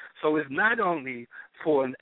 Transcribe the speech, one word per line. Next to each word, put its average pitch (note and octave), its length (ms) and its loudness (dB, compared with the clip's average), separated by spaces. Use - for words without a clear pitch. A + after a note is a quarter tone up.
So D#3 160 2
it's D3 140 -2
not G#3 280 2
only C3 480 -2
for C#3+ 220 4
an C3 160 -6